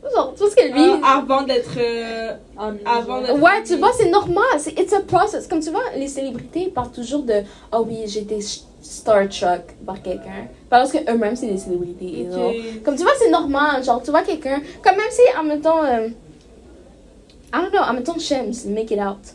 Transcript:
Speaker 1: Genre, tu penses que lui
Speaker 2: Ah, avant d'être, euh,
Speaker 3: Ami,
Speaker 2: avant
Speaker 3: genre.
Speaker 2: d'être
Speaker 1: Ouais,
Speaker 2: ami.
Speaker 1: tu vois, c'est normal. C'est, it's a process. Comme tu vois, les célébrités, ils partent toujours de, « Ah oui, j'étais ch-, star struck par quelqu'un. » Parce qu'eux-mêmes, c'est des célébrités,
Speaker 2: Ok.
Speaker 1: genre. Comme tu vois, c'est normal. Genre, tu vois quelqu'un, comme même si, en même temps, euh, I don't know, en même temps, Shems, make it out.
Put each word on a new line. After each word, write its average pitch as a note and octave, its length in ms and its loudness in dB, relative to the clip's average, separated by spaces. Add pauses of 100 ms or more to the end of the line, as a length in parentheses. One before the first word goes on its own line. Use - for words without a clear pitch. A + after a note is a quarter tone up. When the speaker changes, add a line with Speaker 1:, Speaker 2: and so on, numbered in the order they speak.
(160)
Speaker 1:
Genre, D4 180 0
tu F#4+ 100 -4
penses G#4 120 4
que B4 80 8
lui D4 280 6 (120)
Speaker 2:
Ah, C#4 160 6
avant C4+ 240 2
d'être, B3+ 340 -2
euh, A3+ 540 -4 (260)
Speaker 3:
Ami, G#3 280 -8
Speaker 2:
avant A#3 200 0 (120)
Speaker 3:
genre. B3+ 40 -4
Speaker 2:
d'être B3+ 200 2
Speaker 1:
Ouais, E4+ 160 8
Speaker 2:
ami. A4 100 -6
Speaker 1:
tu F4 80 0
vois, F#4+ 200 4
c'est A4 140 2
normal. F4+ 340 2 (140)
C'est, D4 220 -6
it's F#4+ 140 2
a G4 80 2
process. F#4+ 440 0
Comme E4 140 -2
tu D#4 120 -6
vois, G#4 120 -2 (120)
les C#4 120 -4
célébrités, C4+ 540 -6
ils F#4+ 100 -4
partent A#3+ 240 -6
toujours B3+ 280 -4
de, « A#3 100 0 (380)
Ah A#3 100 0
oui, A3 260 -6
j'étais G#3 320 -6
ch-, - 220 -10 (200)
star G3+ 480 2
struck F3+ 320 0 (240)
par G3 160 -10
quelqu'un. » F#3+ 460 -10 (220)
Parce B3+ 240 4
qu'eux-mêmes, A#3 420 0
c'est B3 120 -6
des G3 100 -2
célébrités, F3+ 760 -6
Speaker 2:
Ok. - 40 -8
Speaker 1:
genre. A#3 180 0 (320)
Comme C#4+ 100 0
tu D4 80 -4
vois, A4 160 4
c'est G#4+ 100 6
normal. C#4+ 540 2
Genre, B3+ 180 0
tu - 80 -10
vois D4+ 140 4
quelqu'un, C#4+ 380 -4 (200)
comme F#4+ 140 4
même G#4+ 160 -2
si, B4 100 2 (160)
en D#4+ 60 -2
même D4+ 180 -2
temps, D#4+ 220 2
euh, A#3 240 0 (1500)
I A#3+ 80 0
don't F#4 100 -4
know, G4 100 2
en B3+ 120 0
même B3 100 -4
temps, E4+ 160 -4
Shems, A#3+ 480 -4
make A3 240 -4
it G#3 80 0
out. G3+ 180 -4 (180)